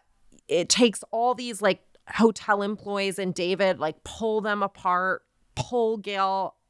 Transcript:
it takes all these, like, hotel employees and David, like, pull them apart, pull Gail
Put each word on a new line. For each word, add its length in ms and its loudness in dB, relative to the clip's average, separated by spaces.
it 220 0
takes 420 4
all 220 0
these, 260 -10
like, 220 2
hotel 480 4
employees 560 -4
and 160 -2
David, 440 0
like, 240 -4
pull 380 -2
them 220 -2
apart, 640 -2
pull 440 -2
Gail 560 -2